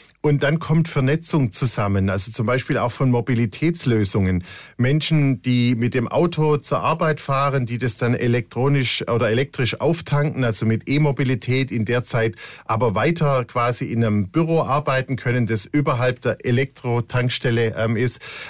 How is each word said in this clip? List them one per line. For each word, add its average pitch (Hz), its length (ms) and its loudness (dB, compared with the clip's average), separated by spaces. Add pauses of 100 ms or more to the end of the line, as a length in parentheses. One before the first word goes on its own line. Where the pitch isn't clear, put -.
(240)
Und 143 220 2
dann 160 160 2
kommt 160 260 2
Vernetzung 143 640 0
zusammen, 101 600 0
also 98 200 -2
zum 110 160 -4
Beispiel 127 320 0
auch 117 140 0
von 135 180 0
Mobilitätslösungen. 113 1300 0 (320)
Menschen, 143 680 2
die 123 320 2
mit 117 200 0
dem 120 120 0
Auto 151 520 2
zur 139 200 -2
Arbeit 156 400 0
fahren, 135 480 0
die 117 120 -4
das 123 180 -2
dann 120 180 0
elektronisch 120 920 0
oder 117 220 0
elektrisch 127 500 -2
auftanken, 143 640 0
also 113 200 0
mit 110 240 0
E-Mobilität 131 840 0
in 110 140 -2
der 120 180 0
Zeit 113 320 0 (300)
aber 113 280 0
weiter 143 520 2
quasi 123 400 -2
in 117 180 0
einem 104 260 0
Büro 165 300 2
arbeiten 135 560 -2
können, 123 320 0
das 110 180 -2
überhalb 127 540 0
der - 260 -4
Elektrotankstelle, 120 1300 -2
ähm, 113 200 0
ist. 120 240 0 (300)